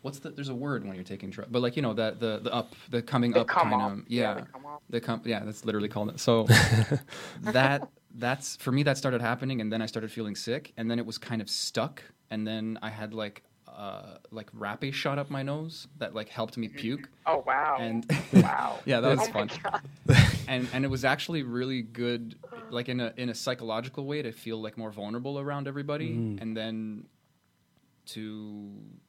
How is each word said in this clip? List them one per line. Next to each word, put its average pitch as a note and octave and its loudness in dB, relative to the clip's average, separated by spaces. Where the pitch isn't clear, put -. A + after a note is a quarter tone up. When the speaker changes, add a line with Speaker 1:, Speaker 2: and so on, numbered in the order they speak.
Speaker 1:
what's C#3 -8
the, D#3+ -12
there's C#3 -8
a B2+ -4
word B2 -4
when G2 -8
you're F#2 -10
taking G2 -10
dru-, G#2 -10
but, B2 4
like, B2 0
you D3+ 0
know, A2+ 0
that, A2 0
the, A2 0
the A#2 -2
up, A#2 -2
the A#2+ 0
coming A#2+ 2
Speaker 2:
The A#2+ 8
Speaker 1:
up A2+ 0
Speaker 2:
come E3 4
Speaker 1:
kind G#2 4
Speaker 2:
up. G2+ 0
Speaker 1:
of, G2+ -6
Speaker 2:
Yeah, A#2+ 0
Speaker 1:
yeah. G#2+ 2
Speaker 2:
the A2 -6
come C3+ -16
up. D3 -12
Speaker 1:
The A#2 0
come, A2+ -4
yeah, A2 -2
that's G#2+ -10
literally G#2 0
called G#2 -2
it. - -12
So A2+ 6
Speaker 3:
<laughs> - -12
Speaker 1:
that, C3 4
that's, B2 -2
for - -2
me, C#3 4
that C#3 4
started B2 0
happening, A#2+ -2
and G#2+ -2
then A2 0
I A2 -2
started A2 -6
feeling G#2 -6
sick, B2+ -6
and A2+ -4
then A#2 0
it G#2+ -4
was A2+ -10
kind A2+ -4
of G2+ -8
stuck, - -2
and G#2+ -4
then A2 -4
I A2 -6
had, G#2+ -10
like, G#2 -8
uh, G2 -12
like, A2 -12
rapé A2 -6
shot C#3 -2
up C#3+ -6
my C3+ -4
nose D#3 -6
that, G#2 -6
like, G#2+ -6
helped A2 -6
me A2 -4
Speaker 2:
Mm-hmm. - -12
Speaker 1:
puke. C3 -4
Speaker 2:
Oh, D#3 2
wow. C#3 2
Speaker 1:
And A#2 -2
<laughs> - -6
Speaker 2:
Wow. C3+ 6
Speaker 1:
yeah, A#2+ 4
that B2 4
was - 6
Speaker 2:
Oh A3+ 2
my - 0
Speaker 1:
fun. - -8
Speaker 2:
God. - 4
Speaker 1:
And, B2+ 0
and C3 2
it C#3 0
was C3+ -2
actually C#3+ 2
really B2 -2
good, A#2 -2
like, B2 -4
in B2 -2
a, A#2 -2
in B2 -4
a A2+ -4
psychological B2 -4
way D3 -4
to A2+ -6
feel, A2 -8
like, G#2+ -8
more A2 -8
vulnerable A#2 -6
around C#3 -4
everybody, C#3+ -4
Speaker 3:
Mm. A2 -2
Speaker 1:
and A2 -4
then A2 -6
to G#2+ -10